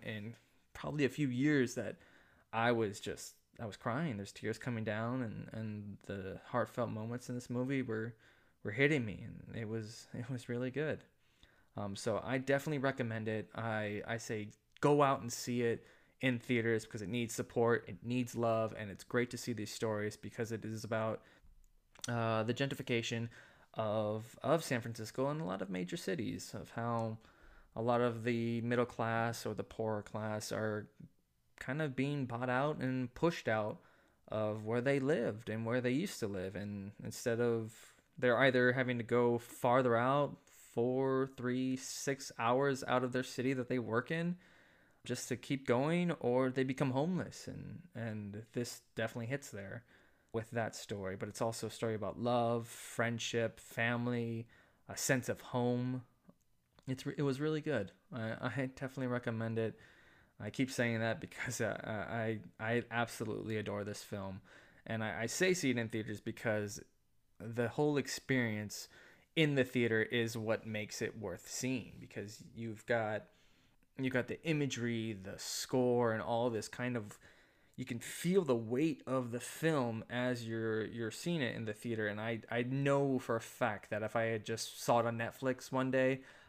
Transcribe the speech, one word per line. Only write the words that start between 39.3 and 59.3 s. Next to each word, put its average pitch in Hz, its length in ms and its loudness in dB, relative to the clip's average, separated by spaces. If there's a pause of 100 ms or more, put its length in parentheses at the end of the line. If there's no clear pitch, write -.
farther 123 580 4
out, 139 420 4 (340)
four, 131 640 4
three, 127 400 0
six - 640 -4
hours 131 500 4
out 123 160 4
of 123 80 0
their 127 100 2
city 127 300 0
that 127 160 -2
they 131 100 2
work 113 320 0
in 170 260 0 (680)
just - 240 -4
to 120 80 0
keep 131 300 -4
going, 160 440 4 (100)
or 127 300 4
they 131 140 2
become 135 260 0
homeless. 156 580 -2
And, 92 320 -10 (140)
and 107 480 -6 (100)
this 120 280 -4 (160)
definitely 113 300 -4
hits 139 240 -6
there 98 340 -10 (480)
with 110 180 -4
that 113 260 -2
story, 98 400 -6
but 104 120 -6
it's 104 120 -8
also 113 280 -2
a - 20 -8
story 113 240 -2
about 101 260 -4
love, 120 480 2
friendship, 117 920 -2
family, 117 880 0 (420)
a 98 80 -10
sense 127 320 2
of 107 120 -4
home. 123 640 -2 (840)
It's 131 200 -4
re-, 143 100 -4
it 156 60 0
was 135 180 0
really 156 200 0
good. 123 320 -2 (200)
I, 113 280 -4
I 131 360 -2
definitely 131 300 -4
recommend 113 520 -2